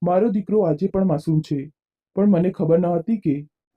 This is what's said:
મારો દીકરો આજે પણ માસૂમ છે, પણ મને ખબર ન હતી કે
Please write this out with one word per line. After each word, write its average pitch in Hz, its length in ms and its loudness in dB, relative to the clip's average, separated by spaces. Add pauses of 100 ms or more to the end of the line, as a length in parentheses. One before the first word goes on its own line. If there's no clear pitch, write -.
મારો 185 260 2
દીકરો 202 320 0
આજે 165 260 0
પણ 190 180 0
માસૂમ 156 340 0
છે, 151 320 -6 (440)
પણ 202 140 2
મને 180 220 2
ખબર 165 280 0
ન 180 60 0
હતી 175 320 -2
કે 147 300 -4 (300)